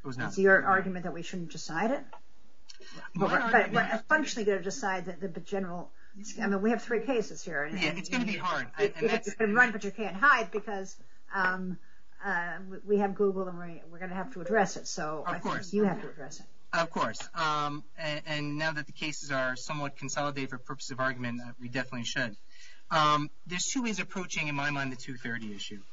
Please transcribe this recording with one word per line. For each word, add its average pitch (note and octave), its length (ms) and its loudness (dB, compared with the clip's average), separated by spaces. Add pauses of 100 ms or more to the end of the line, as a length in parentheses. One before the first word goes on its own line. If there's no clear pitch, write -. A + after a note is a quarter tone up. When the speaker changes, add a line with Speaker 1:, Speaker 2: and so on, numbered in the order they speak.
Speaker 1:
It C#3+ 40 -6
was B2 100 -4
not. A2+ 120 -2
Speaker 2:
It's F#3+ 100 -2
your F#3+ 260 10
argument F#3 380 2
that F3 100 -2
we E3+ 80 -6
shouldn't E3 300 -4
decide E3+ 400 -2
it? C#4+ 120 -2 (1080)
Speaker 1:
My F3 140 2
Speaker 2:
But D#3+ 40 2
we're, F3+ 60 4
Speaker 1:
argument A3+ 360 6
Speaker 2:
but G#3+ 180 4
we're A3 180 0
functionally C#4 360 2
gonna G3 180 2
decide F#3+ 420 -2
that F3 280 -4
the F#3 80 -6
general – F3+ 500 -4 (500)
I G3+ 60 2
mean, G3 140 2
we A3 100 4
have A3 100 2
three A3+ 240 0
cases A3 380 0
here. D3 200 -2
And, F3+ 160 -4
Speaker 1:
Yeah, D#3 160 2
it's F#3+ 140 -6
gonna A#3+ 160 2
be G#3 120 -2
hard. D3+ 300 0 (120)
Speaker 2:
It, G3+ 180 4
Speaker 1:
And G#3+ 120 2
that's A3 180 2
Speaker 2:
you G3+ 60 -4
can G#3 200 2
run, A#3+ 180 8
but G3+ 120 -4
you G3+ 80 -2
can't G3 240 -4
hide A#3+ 340 6
because, G3+ 460 -4 (380)
um, F#3 440 2 (480)
uh, F3 320 0 (120)
we, F#3+ 80 -8 (180)
we - 20 6
have G3 180 4
Google F#3+ 320 4
and F3 120 -6
we, E3+ 220 -8 (100)
we're E3+ 80 -10
gonna F3+ 160 -6
have F#3+ 180 -4
to F3+ 80 -6
address F#3+ 360 4
it. - 100 -6
So D3+ 380 -4
Speaker 1:
Of F3+ 100 -2
Speaker 2:
I F3 40 -6
Speaker 1:
course. C#3 300 -4
Speaker 2:
think - 40 -4
you G#3 100 6
have F#3 180 2
to - 80 -8
address - 300 -8
it. - 60 -8 (280)
Speaker 1:
Of E3 160 2
course. C3+ 300 -2 (160)
Um, D3+ 480 0 (140)
and, D3+ 280 -4
and D3 320 -2
now D#3+ 140 2
that D3+ 140 -4
the - 80 -8
cases C#3+ 380 -4
are C3 240 2
somewhat C#3+ 420 -4
consolidated C#3 520 -2
for B2+ 80 -6
purposes C3+ 340 -8
of B2+ 80 -6
argument, B2 420 -2
uh, A#2+ 180 -8
we B2 80 -8
definitely B2 380 -2
should. B2 300 -2 (540)
Um, D3+ 400 6 (180)
there's F3 200 -2
two C4 160 0
ways G#3+ 160 0
of F3 80 -2
approaching, E3 420 -2
in D3 60 -2
my C#3+ 140 0
mind, C3+ 220 0
the B2+ 60 -6
two B2+ 180 -6
thirty A2+ 400 -4
issue G2+ 240 -6 (140)